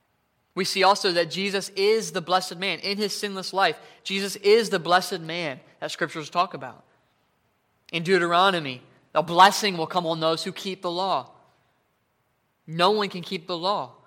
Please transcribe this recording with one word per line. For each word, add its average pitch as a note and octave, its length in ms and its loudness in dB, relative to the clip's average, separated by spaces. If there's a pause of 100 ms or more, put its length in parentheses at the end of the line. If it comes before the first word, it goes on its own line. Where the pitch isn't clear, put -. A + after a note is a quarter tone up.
(520)
We F#3 120 -2
see F#3 180 0
also G3 300 6
that E3+ 180 0
Jesus F#3+ 400 -4
is G3 420 2
the F3+ 80 -4
blessed F3+ 360 -2
man. F3 240 -4
In G3 180 -6
his G3+ 180 -4
sinless F#3+ 360 -8
life, F#3 260 2 (240)
Jesus G3 340 -6
is G#3 320 4
the F3+ 120 -2
blessed F3 400 0
man D#3+ 400 -8 (180)
that D3+ 140 -8
scriptures D#3 360 -6
talk F#3 240 -2
about. B2+ 320 -16 (1080)
In E3 100 -4
Deuteronomy, E3+ 800 2 (320)
a D#3 80 4
blessing F#3 560 6
will D#3+ 80 -2
come E3+ 200 -2
on D#3+ 140 -2
those D#3+ 220 0
who F#3+ 100 -8
keep F#3+ 300 -10
the F3+ 80 -4
law. F3 400 -4 (1400)
No E3+ 240 2
one G#3 180 0
can F#3 140 -10
keep E3+ 240 -8
the F3+ 100 -4
law. E3 360 -4 (140)